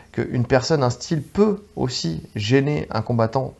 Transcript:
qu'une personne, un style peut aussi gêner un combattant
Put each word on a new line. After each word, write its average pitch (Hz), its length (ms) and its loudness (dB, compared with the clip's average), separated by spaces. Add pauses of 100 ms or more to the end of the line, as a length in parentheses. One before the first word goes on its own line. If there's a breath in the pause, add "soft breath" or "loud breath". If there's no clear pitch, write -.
(140 loud breath)
qu'une 120 320 -2
personne, 135 360 2
un 123 80 4
style 156 320 -4
peut 202 400 0 (140)
aussi 139 480 -4 (120)
gêner 139 540 2
un 113 140 -2
combattant 123 560 0